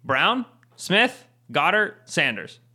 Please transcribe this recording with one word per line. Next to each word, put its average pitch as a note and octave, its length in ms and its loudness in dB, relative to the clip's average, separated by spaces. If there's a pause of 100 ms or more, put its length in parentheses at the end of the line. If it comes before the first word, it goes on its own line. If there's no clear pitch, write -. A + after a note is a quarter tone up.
Brown, F#3+ 420 0 (300)
Smith, A3+ 500 0 (280)
Goddard, F3+ 500 0
Sanders. A#2+ 560 -4 (160)